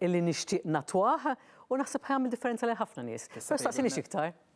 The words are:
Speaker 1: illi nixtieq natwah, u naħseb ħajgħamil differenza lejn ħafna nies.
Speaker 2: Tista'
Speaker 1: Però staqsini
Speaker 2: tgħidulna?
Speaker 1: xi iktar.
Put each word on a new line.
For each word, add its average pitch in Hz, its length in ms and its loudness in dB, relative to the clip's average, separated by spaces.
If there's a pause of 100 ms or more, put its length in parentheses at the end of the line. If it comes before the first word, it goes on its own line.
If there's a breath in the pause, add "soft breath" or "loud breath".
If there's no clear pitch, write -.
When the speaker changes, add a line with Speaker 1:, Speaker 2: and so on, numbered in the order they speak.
Speaker 1:
illi 175 200 4
nixtieq 170 440 0
natwah, 214 680 2 (360 loud breath)
u 254 80 0
naħseb 269 260 -2
ħajgħamil 262 260 0
differenza 233 380 -2
lejn 233 100 0
ħafna 202 280 -6
nies. 113 220 -8
Speaker 2:
Tista' - 280 -2
Speaker 1:
Però 262 80 -2
staqsini 254 260 2
Speaker 2:
tgħidulna? - 60 0
Speaker 1:
xi - 100 0
iktar. 170 280 -2 (220)